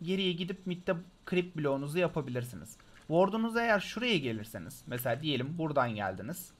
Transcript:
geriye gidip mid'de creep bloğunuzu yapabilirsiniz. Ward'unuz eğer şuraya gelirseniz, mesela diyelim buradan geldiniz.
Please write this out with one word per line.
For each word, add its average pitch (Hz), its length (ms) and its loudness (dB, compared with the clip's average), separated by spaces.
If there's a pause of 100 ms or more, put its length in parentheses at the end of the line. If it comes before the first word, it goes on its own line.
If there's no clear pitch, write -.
geriye 185 300 2
gidip 185 360 -4
mid'de 180 280 0 (340)
creep 180 260 0
bloğunuzu 143 420 0
yapabilirsiniz. 127 800 -2 (300)
Ward'unuz 220 500 4
eğer 233 220 4
şuraya 220 380 2
gelirseniz, 110 680 -4
mesela 123 340 -2
diyelim 147 360 -2
buradan 139 380 2
geldiniz. 101 640 -4